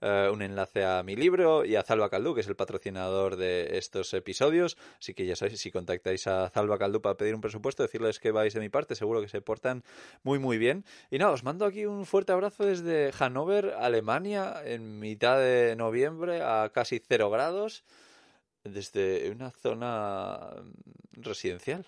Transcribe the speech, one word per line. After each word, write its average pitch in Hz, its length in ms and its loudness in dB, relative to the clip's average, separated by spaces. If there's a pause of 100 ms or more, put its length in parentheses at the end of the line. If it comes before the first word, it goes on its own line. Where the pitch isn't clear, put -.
eh, 101 320 2
un 107 80 -4
enlace 98 460 -2
a 92 160 2
mi 95 120 -6
libro 165 520 4
y 107 100 2
a 98 60 4
Zalba 107 260 2
Caldú, 120 260 -2
que 120 60 0
es 95 80 -4
el 98 80 -4
patrocinador 95 800 -2
de 90 400 0
estos 95 380 -6
episodios. 151 640 2 (200)
Así - 140 -14
que 123 140 -4
ya 110 100 -2
sabéis, 101 240 -4
si 98 100 -8
contactáis 92 560 -4
a 95 220 0
Zalba 104 300 0
Caldú 101 240 0
para 101 160 0
pedir 107 160 0
un 107 80 -10
presupuesto, 113 400 -4
decirles 110 360 -2
que 113 120 0
vais 107 240 2
de 110 60 -4
mi 107 100 -6
parte, 139 240 -2
seguro 110 260 -2
que 104 80 -6
se 104 140 -6
portan 123 420 -4 (380)
muy, 139 160 2
muy 131 180 0
bien. 131 300 2 (240)
Y 139 80 -2
nada, 180 160 4
os 117 80 -4
mando 165 240 -2
aquí 202 180 -2
un 202 220 -4
fuerte 196 260 2
abrazo 196 320 0
desde 170 540 2
Hannover, 160 580 0
Alemania, 127 880 0
en 113 360 -8
mitad 110 380 4
de 123 380 6
noviembre, 156 640 0
a 110 300 2
casi 123 280 -2
cero 110 280 2
grados, 170 560 -2 (800)
desde 95 680 -2
una 123 200 -10
zona 107 1120 -4 (480)
residencial. 113 760 -6